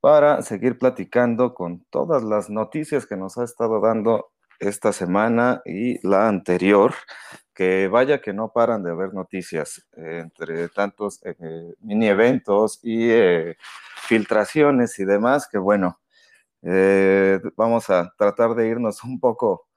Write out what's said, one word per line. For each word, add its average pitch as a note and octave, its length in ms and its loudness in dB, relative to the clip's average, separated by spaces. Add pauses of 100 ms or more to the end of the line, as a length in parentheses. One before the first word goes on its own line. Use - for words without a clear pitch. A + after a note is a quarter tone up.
para D3 420 4
seguir A#2 360 -2
platicando B2 760 0
con F2 360 -10
todas D3 340 0
las G#2+ 260 -2
noticias B2+ 560 -4
que G#2 100 -8
nos F#2+ 220 -10
ha B2 60 -4
estado A2+ 360 -2
dando A2+ 520 0 (260)
esta G2+ 340 -2
semana A2+ 720 0
y A2+ 420 -6
la G2 220 4
anterior, G2 640 2 (640)
que F#2+ 340 0
vaya C3 320 2
que G#2 120 -10
no G#2+ 200 -8
paran A#2 300 0
de F2 80 -6
haber F#2 240 -6
noticias, F2 720 -10 (100)
eh, E2 260 -12
entre E2 460 -10
tantos, G2+ 560 -6
eh, F2 120 -12 (440)
mini G#2+ 280 -2
eventos G#2+ 720 2
y, A2+ 280 0
eh, F2 460 2 (460)
filtraciones A#2 960 0
y G2 60 -4
demás, A2 460 0
que G#2+ 80 -6
bueno, F#2+ 420 0 (640)
eh, G2 760 4 (180)
vamos A#2 340 0
a F2+ 280 0
tratar A2+ 360 2
de A2+ 140 0
irnos A2+ 360 -4
un B2 160 -10
poco A2+ 460 -2 (100)